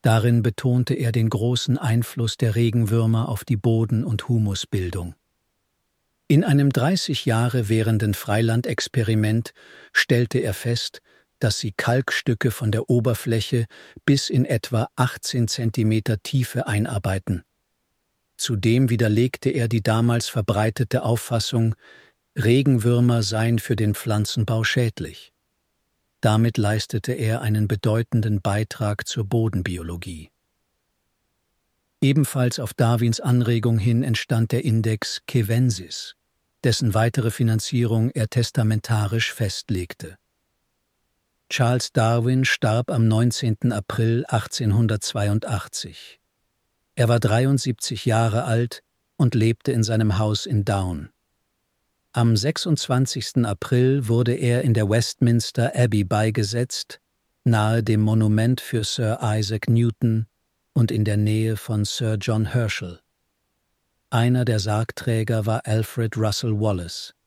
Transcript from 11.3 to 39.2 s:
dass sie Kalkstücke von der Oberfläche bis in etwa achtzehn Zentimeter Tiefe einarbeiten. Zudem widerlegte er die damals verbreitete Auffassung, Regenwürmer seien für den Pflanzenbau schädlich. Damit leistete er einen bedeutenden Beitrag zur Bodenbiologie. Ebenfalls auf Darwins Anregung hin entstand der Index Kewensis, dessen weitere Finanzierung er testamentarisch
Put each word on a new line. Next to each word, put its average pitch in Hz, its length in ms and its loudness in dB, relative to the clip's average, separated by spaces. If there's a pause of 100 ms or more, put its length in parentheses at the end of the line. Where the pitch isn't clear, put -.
dass 113 180 0
sie 104 140 -6
Kalkstücke - 800 0
von 110 200 -2
der 110 200 -2
Oberfläche 117 760 0 (400)
bis 139 240 2
in 131 160 2
etwa 113 500 -2
achtzehn 127 520 -2
Zentimeter 110 760 -2
Tiefe - 460 -2
einarbeiten. 101 760 -2 (960)
Zudem 117 520 2
widerlegte 117 640 2
er 117 160 0
die 113 160 0
damals 117 440 2
verbreitete 110 760 0
Auffassung, 113 720 -2 (600)
Regenwürmer 120 840 4
seien 110 380 0
für - 160 -2
den 107 180 2
Pflanzenbau 110 680 -2
schädlich. - 680 -4 (920)
Damit 110 360 2
leistete 107 560 -2
er 113 280 -2
einen 107 260 0
bedeutenden 107 720 0
Beitrag 104 680 -2
zur 110 180 -4
Bodenbiologie. 90 1040 -4 (1700)
Ebenfalls 135 600 2
auf 120 140 -6
Darwins 117 460 2
Anregung 120 580 2
hin 113 240 2
entstand 113 520 -2
der 120 120 -2
Index 110 640 -2
Kewensis, 113 880 -2 (480)
dessen 113 320 0
weitere 113 340 2
Finanzierung 113 800 0
er 113 180 -2
testamentarisch 110 1040 0